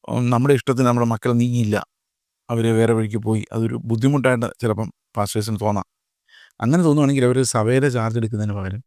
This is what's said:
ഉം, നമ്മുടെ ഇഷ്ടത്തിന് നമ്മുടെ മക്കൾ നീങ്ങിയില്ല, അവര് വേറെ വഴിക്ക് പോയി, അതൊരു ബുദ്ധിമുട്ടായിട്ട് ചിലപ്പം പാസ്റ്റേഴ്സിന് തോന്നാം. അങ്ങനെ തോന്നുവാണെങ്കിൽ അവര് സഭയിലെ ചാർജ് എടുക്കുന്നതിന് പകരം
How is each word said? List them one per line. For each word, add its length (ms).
ഉം, 220
നമ്മുടെ 240
ഇഷ്ടത്തിന് 360
നമ്മുടെ 180
മക്കൾ 260
നീങ്ങിയില്ല, 440
അവര് 240
വേറെ 200
വഴിക്ക് 300
പോയി, 280
അതൊരു 320
ബുദ്ധിമുട്ടായിട്ട് 640
ചിലപ്പം 300
പാസ്റ്റേഴ്സിന് 480
തോന്നാം. 260
അങ്ങനെ 240
തോന്നുവാണെങ്കിൽ 420
അവര് 200
സഭയിലെ 440
ചാർജ് 300
എടുക്കുന്നതിന് 380
പകരം 300